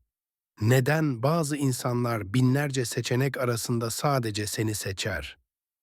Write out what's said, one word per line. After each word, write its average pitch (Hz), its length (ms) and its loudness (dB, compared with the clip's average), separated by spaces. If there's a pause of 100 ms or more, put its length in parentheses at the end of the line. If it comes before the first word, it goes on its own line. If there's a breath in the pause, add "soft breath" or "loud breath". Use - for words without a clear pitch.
(600)
Neden 131 640 2
bazı 151 340 2
insanlar 120 800 -2
binlerce 131 500 2
seçenek 127 520 0
arasında 117 540 -2
sadece 113 560 0
seni 107 280 -2
seçer? 92 640 -6 (440)